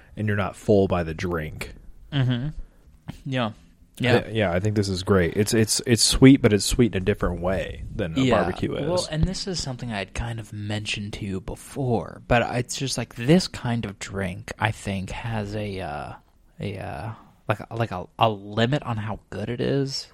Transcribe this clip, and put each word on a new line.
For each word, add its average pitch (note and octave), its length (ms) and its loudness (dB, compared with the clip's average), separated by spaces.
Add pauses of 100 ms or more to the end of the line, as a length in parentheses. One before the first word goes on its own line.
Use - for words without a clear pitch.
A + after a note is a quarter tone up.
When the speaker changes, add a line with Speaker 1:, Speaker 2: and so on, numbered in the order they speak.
(160)
Speaker 1:
and G#2 120 -4
you're G#2 100 0
not F#2+ 180 -2
full G2 320 4
by F2+ 160 2
the D#2+ 120 -4
drink. D#2+ 580 -6 (380)
Speaker 2:
Mm-hmm. B2+ 380 0 (760)
Yeah. B2+ 260 -2 (480)
Yeah. B2 260 4
Speaker 1:
I, - 60 -10
yeah, G#2+ 200 2
I F2 80 2
think G#2+ 160 0
this G2+ 140 2
is F#2 140 -2
great. F#2 340 4
It's, G#2 160 2
it's, A2 320 4
it's A#2+ 160 4
sweet, C3+ 400 8
but A2+ 100 6
it's G2+ 140 2
sweet A2+ 300 2
in F#2+ 80 0
a - 20 -4
different F#2 360 0
way F2+ 420 -4 (120)
than E2+ 220 -4
a C3+ 40 2
Speaker 2:
Yeah. A#2 200 4
Speaker 1:
barbecue F2+ 320 -2
is. C#3+ 160 -2
Speaker 2:
Well, F3+ 220 0
and D#3 120 2
this F#3 220 -2
is F3+ 160 -4
something B2 300 -6
I G#2 80 -4
had F#2+ 160 -8
kind A#2 240 -4
of G#2+ 120 -14
mentioned G#2 640 -6
to - 120 -8
you F#2+ 140 -4
before, - 880 -4
but A#2+ 140 4 (140)
it's B2 200 -4
just C3+ 220 -4
like A#2+ 160 -6
this D3 340 4
kind A#2 380 -2
of G2+ 140 -10
drink, G2 580 -6
I G#2+ 140 0
think, G2 400 -6
has G#2+ 440 -6
a, G2+ 240 -6
uh, D2 340 -8 (460)
a, G#2 200 -6
uh, G2+ 320 -8 (360)
like G#2+ 120 -2
a, - 160 -10
like A2+ 160 -2
a, F2+ 160 -8 (100)
a A#2 120 6
limit G#2+ 520 0
on A#2 160 -4
how G#2 220 -6 (100)
good G2+ 200 -6
it B2 120 -6
is. C3+ 520 -2